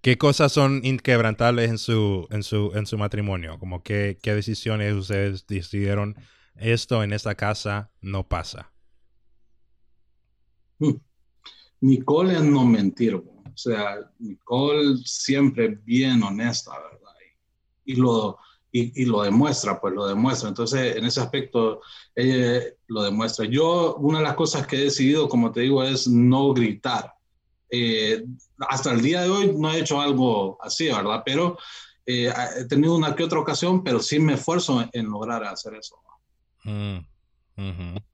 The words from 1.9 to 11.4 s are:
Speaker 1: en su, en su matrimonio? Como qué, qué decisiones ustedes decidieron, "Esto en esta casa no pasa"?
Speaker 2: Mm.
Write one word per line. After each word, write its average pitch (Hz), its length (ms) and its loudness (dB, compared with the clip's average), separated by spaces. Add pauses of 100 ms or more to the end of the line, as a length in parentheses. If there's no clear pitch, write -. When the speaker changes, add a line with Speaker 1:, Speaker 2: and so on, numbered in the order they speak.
Speaker 1:
en 104 120 -4
su, 104 320 -2
en 104 120 -4
su 110 120 -6
matrimonio? 98 600 -4
Como 90 240 -10
qué, 101 400 -2
qué 107 120 -2
decisiones 104 600 -2
ustedes 98 520 -2
decidieron, 101 720 -4 (380)
"Esto 113 480 0
en 104 100 -2
esta 104 220 -4
casa 104 560 -4 (100)
no 95 280 -6
pasa"? - 420 -8 (2000)
Speaker 2:
Mm. 151 140 2 (880)